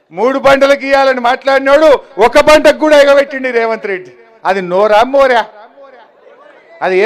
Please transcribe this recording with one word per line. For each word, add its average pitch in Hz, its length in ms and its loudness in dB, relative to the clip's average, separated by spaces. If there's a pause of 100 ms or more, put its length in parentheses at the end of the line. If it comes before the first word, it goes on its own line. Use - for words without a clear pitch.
(180)
మూడు 262 280 -2
పంటలకు 277 440 0
ఇవ్వాలని 269 380 0
మాట్లాడినాడు, 269 600 0 (380)
ఒక 233 120 0 (100)
పంటకు 302 360 2
కూడా 302 200 2
ఎగబెట్టిండు 277 440 -2 (100)
రేవంత్ 226 340 -4
రెడ్డి. 180 200 -12 (360)
అది 196 120 -2 (120)
నోరా 208 280 2 (120)
మోరా? 254 300 2 (1400)
అది 185 240 -2